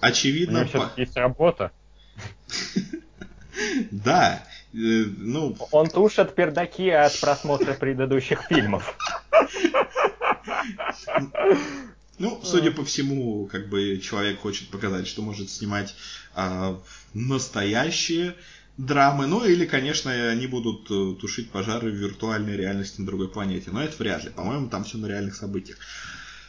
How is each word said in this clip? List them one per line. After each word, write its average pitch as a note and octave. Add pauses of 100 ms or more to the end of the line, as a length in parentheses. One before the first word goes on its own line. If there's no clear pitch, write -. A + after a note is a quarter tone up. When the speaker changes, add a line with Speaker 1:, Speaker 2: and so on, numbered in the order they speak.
Speaker 1:
очевидно, C3+
Speaker 2:
У -
него B2
всё-таки -
Speaker 1:
по- -
Speaker 2:
есть -
работа. B2+ (760)
Speaker 1:
<laughs> - (960)
Да. A#2+ (300)
Э, A2
ну A2 (160)
Speaker 3:
Он D#3
тушит G3+
пердаки F3
от D3
просмотра C#3+
предыдущих C3+
фильмов. G#2 (3250)
Speaker 1:
Ну, G#3+
судя F3
по C#3+
всему, C3
как G2
бы G2+
человек G2+
хочет G2
показать, F#2+
что -
может G2+
снимать, G2+ (380)
а, F#2 (340)
настоящие C3+ (420)
драмы. C#3
Ну, G#3
или, F3
конечно, C#3+ (180)
они A#2+
будут, A#2
э, G2
тушить A2
пожары A2
в G2+
виртуальной G#2
реальности G2
на F#2+
другой F#2+
планете. F#2+
Но A2
это D3+
вряд F#2
ли. -
По-моему, A#2
там G#2
всё -
на G#2+
реальных G2+
событиях. G2 (720)